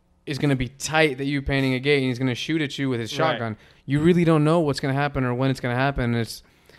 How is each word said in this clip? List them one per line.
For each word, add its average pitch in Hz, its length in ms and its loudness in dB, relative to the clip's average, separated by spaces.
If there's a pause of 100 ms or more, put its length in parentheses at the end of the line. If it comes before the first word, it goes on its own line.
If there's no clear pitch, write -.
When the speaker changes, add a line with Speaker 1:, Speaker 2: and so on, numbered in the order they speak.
(260)
Speaker 1:
is 147 120 -6
gonna 143 200 2
be 127 120 -2
tight 156 480 0
that 139 80 -6
you 143 160 -2
painting 135 320 0
a 127 60 -2
gate 143 200 2
and 131 80 0
he's 123 120 -2
gonna 127 160 0
shoot 156 260 -2
at 139 160 -6
you 139 120 -2
with 120 100 -2
his 110 140 -6
Speaker 2:
Right. 156 200 0
Speaker 1:
shotgun. 110 240 -6 (280)
You 143 160 0
really 175 240 6
don't 156 180 6
know 160 160 4
what's 143 200 0
gonna 135 140 -2
happen 139 320 -2
or 123 80 -2
when 131 160 0
it's 127 120 -2
gonna 123 140 -2
happen. 131 400 0
It's, 117 280 -4 (360)